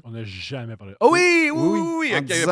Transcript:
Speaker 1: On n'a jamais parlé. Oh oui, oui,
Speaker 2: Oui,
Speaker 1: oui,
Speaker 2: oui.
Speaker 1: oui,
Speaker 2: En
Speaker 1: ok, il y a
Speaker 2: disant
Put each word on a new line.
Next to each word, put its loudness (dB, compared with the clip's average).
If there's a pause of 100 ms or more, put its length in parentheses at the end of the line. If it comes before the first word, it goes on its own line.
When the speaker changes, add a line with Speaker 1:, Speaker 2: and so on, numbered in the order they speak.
Speaker 1:
On -16
n'a -10
jamais -12
parlé. -18
Oh 6
oui, 4
oui, -2
Speaker 2:
Oui, 2
Speaker 1:
oui, 0
Speaker 2:
oui. -4 (140)
Speaker 1:
oui, 0
Speaker 2:
En 2
Speaker 1:
ok, -2
il -6
y 0
a 0
Speaker 2:
disant 0